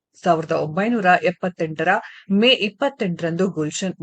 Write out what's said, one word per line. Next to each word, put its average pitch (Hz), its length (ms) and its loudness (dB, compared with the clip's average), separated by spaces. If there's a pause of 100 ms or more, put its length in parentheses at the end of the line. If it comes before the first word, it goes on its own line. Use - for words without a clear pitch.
(240)
ಸಾವಿರದ 160 280 0
ಒಂಬೈನೂರ 175 540 0 (180)
ಎಪ್ಪತ್ತೆಂಟರ 165 640 -2 (440)
ಮೇ 208 160 4
ಇಪ್ಪತ್ತೆಂಟರಂದು 185 1000 0
ಗುಲ್ಶನ್ 160 560 -4